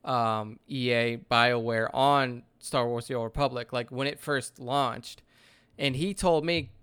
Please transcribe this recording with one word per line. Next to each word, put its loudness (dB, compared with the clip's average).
um, -2
E -2
A, 2
BioWare 2
on 2
Star -2
Wars -4
The -6
Old -2
Republic, -4
like, -4
when -2
it -6
first -4
launched. -2
And 0
he -2
told 2
me -2